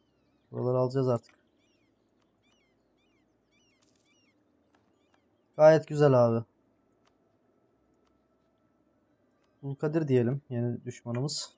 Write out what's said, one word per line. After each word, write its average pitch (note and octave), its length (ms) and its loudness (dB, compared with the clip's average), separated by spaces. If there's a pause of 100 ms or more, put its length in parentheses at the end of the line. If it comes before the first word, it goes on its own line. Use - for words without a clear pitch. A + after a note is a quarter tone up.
(520)
Buraları B2 260 -4
alacağız B2+ 300 -2
artık. A#2+ 280 -6 (4000)
Gayet D#3 300 6
güzel D3 260 4
abi. A#2 320 4 (3250)
Dulkadir D3+ 440 -6
diyelim B2+ 420 0
yeni A#2+ 360 -8
düşmanımız. A#2+ 720 -10